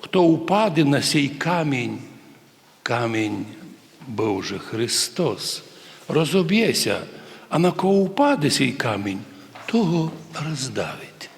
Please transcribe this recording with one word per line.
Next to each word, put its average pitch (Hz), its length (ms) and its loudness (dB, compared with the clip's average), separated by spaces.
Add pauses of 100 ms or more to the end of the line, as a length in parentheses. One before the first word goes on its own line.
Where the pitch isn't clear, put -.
хто - 220 0
упаде 165 600 4
на 139 180 4
сей 143 260 2
камінь, 139 680 -2 (840)
камінь 110 640 -2 (640)
був 104 360 0
же 101 140 -6
Христос, - 1040 -2 (460)
розоб'ється, 160 920 2 (480)
а 151 100 0
на 175 140 4
кого 190 220 2
упаде 196 560 2
сей 123 220 2
камінь, 101 480 -4 (460)
того 170 460 2 (360)
роздавить. 117 880 -8